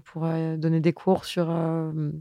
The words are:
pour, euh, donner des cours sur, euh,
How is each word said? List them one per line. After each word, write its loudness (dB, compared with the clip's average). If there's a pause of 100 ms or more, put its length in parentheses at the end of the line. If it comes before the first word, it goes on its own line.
pour, -6
euh, -2
donner 2
des 4
cours 2
sur, -2
euh, -2 (100)